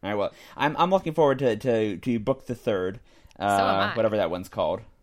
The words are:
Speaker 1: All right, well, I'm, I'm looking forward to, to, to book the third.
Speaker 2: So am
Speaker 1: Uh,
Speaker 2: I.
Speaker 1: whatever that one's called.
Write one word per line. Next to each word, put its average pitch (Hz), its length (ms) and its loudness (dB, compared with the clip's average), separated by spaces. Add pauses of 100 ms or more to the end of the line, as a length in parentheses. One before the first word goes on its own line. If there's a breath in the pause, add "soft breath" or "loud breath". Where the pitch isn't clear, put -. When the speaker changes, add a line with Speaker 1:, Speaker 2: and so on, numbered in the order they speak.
Speaker 1:
All 95 80 -8
right, 104 60 -4
well, 101 180 -2 (220 loud breath)
I'm, 147 220 0
I'm 175 140 2
looking 180 220 0
forward 143 260 4
to, 120 180 2
to, 110 400 0
to 117 220 -2
book 131 280 -4
the 127 80 -6
third. 98 460 -4 (380 soft breath)
Speaker 2:
So 98 60 -2
am 101 40 2
Speaker 1:
Uh, 98 420 2
Speaker 2:
I. - 40 -6
Speaker 1:
whatever 110 220 0
that 92 140 0
one's 90 180 -8
called. 92 320 -4 (220)